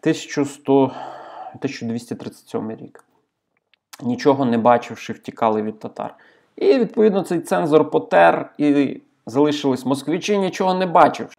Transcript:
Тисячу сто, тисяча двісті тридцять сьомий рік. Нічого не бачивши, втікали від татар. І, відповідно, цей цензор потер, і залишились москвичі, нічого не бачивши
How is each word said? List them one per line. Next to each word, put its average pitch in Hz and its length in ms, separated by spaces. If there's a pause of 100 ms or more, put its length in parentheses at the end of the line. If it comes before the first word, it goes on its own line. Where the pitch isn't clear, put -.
Тисячу 156 440
сто, 135 480 (680)
тисяча 131 260
двісті 117 280
тридцять - 340
сьомий 110 280
рік. - 280 (1000)
Нічого 135 420
не 117 140
бачивши, 117 540
втікали 107 500
від 107 160
татар. - 360 (420)
І, 339 220
відповідно, 214 440
цей 170 180
цензор 156 500
потер, 170 680
і 143 420 (260)
залишились 139 600
москвичі, 151 520
нічого 185 360
не 185 120
бачивши - 520